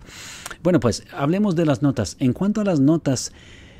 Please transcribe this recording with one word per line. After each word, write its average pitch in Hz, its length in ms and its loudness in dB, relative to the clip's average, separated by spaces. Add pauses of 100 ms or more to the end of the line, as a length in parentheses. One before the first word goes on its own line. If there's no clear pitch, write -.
(600)
Bueno, 170 200 2
pues, - 320 -2
hablemos 180 420 0
de 170 100 2
las 135 160 0
notas. 123 380 -2
En 127 140 2
cuanto 202 260 0
a 208 60 0
las 170 160 2
notas, - 500 2 (480)